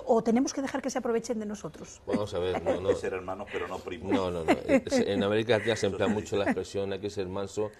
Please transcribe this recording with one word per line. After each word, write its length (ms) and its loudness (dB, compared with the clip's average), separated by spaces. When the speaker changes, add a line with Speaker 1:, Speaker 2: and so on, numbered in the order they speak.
Speaker 1:
¿O 160 6
tenemos 300 4
que 100 -4
dejar 180 -2
que 80 -4
se 100 -4
aprovechen 420 -2
de 60 -6
nosotros? 600 -10
Speaker 2:
Vamos 260 0
a 60 -2
ver, 240 0
no, 180 0
no. 100 -2
Speaker 3:
Hay 40 6
que 60 -6
ser 140 -2
hermanos, 380 -6
pero 140 -4
no 140 -6
primos. 320 -4
Speaker 2:
No, 180 2
no, 140 -2
no. 80 4
Es, 240 4
en 320 2
América 340 4
Latina 160 0
se 120 2
emplea 200 2
Speaker 3:
Eso 80 2
sí. 60 0
Speaker 2:
mucho 160 -2
la 80 2
expresión, 480 -2
"Hay 80 -6
que 100 -4
ser 160 -4
manso, 520 -4